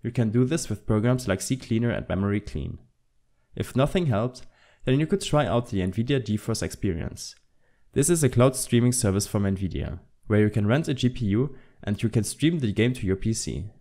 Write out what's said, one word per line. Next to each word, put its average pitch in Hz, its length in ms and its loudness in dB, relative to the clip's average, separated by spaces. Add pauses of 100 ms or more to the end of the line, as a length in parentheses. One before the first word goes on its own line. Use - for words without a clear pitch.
You 120 100 -4
can 113 180 2
do 123 140 4
this 160 240 -2
with - 180 -8
programs 117 420 2
like 95 120 0
C - 160 -4
cleaner 117 340 -2
and - 180 -4
Memory 101 320 0
Clean. - 380 -10 (760)
If - 220 -6
nothing 156 300 2
helped, 120 360 -2 (420)
then 131 140 2
you 156 80 2
could 196 140 0
try 147 260 2
out 117 240 0
the 98 100 -2
NVIDIA 117 400 0
GeForce 107 420 -4
Experience. - 720 -6 (580)
This 143 160 2
is 165 140 4
a 131 60 6
cloud 127 280 4
streaming 120 360 2
service 98 340 0
from 104 160 -2
NVIDIA, 95 560 -4 (300)
where 107 120 4
you 107 100 4
can 104 160 0
rent 139 220 2
a 143 60 -2
G 127 140 0
P 120 180 -2
U 113 300 0 (260)
and 101 200 -4
you 117 60 0
can 107 160 2
stream 160 360 0
the 107 120 0
game 113 220 2
to - 120 -6
your 92 100 2
P 110 160 -2
C. 104 380 -6 (100)